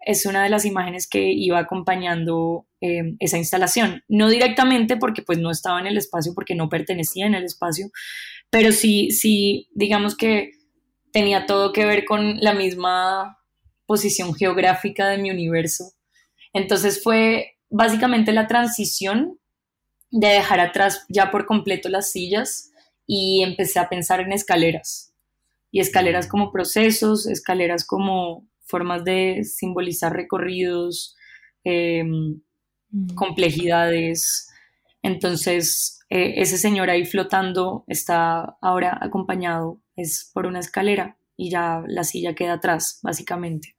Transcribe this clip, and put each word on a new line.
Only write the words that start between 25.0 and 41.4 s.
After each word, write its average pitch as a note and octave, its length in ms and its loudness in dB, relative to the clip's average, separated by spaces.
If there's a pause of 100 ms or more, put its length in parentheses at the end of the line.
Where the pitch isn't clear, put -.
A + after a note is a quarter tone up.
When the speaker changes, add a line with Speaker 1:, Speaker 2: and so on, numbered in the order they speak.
Speaker 1:
Y F#3+ 100 0
escaleras F3+ 460 2
Speaker 2:
Mm. - 40 -14
Speaker 1:
como G#3 220 0
procesos, G#3+ 720 2
escaleras F3 600 -2
como F#3+ 640 -2 (160)
formas F3 400 -4
de F#3 400 0
simbolizar F3+ 720 -4
recorridos, F3 1000 -4 (480)
em, E3 760 -2 (500)
Speaker 3:
Mm. F#3+ 240 -4
Speaker 1:
complejidades. E3+ 1300 0 (540)
Entonces, F3 1000 -2 (100)
eh, F#3 280 0
ese F#3 200 2
señor F#3+ 320 2
ahí F3 160 2
flotando F#3 840 -2
está E3 720 -2
ahora F3+ 400 0
acompañado, F3 800 -4 (160)
es E3 380 -8
por F#3 120 -4
una F3+ 140 -6
escalera G3 560 -2 (200)
y F3+ 140 -6